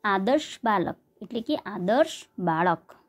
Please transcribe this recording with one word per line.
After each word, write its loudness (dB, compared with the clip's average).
આદર્શ 0
બાલક, 0
એટલે -8
કે -2
આદર્શ 0
બાળક 0